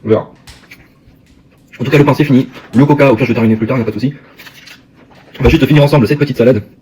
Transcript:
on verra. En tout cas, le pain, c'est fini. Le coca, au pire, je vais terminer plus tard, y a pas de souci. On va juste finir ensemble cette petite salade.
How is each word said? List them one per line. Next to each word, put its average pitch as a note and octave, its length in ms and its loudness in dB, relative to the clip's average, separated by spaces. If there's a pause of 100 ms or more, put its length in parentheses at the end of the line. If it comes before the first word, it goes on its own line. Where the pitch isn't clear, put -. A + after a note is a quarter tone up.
on - 60 -10
verra. G#2+ 220 -2 (1500)
En - 40 -6
tout C3 80 -4
cas, - 60 2
le C#3+ 80 6
pain, C#3+ 80 0
c'est D3+ 100 -2
fini. C3 240 0 (280)
Le B2 100 4
coca, C#3+ 260 2
au A#2+ 40 4
pire, A#2+ 100 -2
je A#2 60 -6
vais - 20 -2
terminer A2+ 220 0
plus A2 120 -6
tard, B2+ 100 -4
y B2 40 -2
a - 20 -4
pas - 80 -6
de - 40 -10
souci. B2+ 180 -6 (1300)
On - 40 -6
va B2+ 60 4
juste D3+ 160 2
finir D3 180 2
ensemble C#3+ 240 2
cette D3 120 -2
petite - 180 -4
salade. A2+ 260 0 (180)